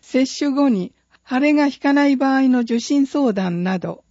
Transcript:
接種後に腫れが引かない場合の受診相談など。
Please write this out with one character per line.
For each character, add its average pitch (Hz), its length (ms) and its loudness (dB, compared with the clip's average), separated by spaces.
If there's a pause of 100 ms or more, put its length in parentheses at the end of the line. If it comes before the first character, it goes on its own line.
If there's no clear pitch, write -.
接 262 240 0
種 285 260 -4
後 285 180 2
に 190 240 -2 (340)
腫 247 120 -2
れ 294 140 2
が 294 140 2
引 269 60 -2
か 285 200 -2
な 285 140 2
い 277 100 2
場 269 180 0
合 269 140 2
の 247 100 2
受 233 200 -2
診 277 280 0
相 277 240 0
談 180 320 -2
な 185 160 -2
ど。 170 320 -10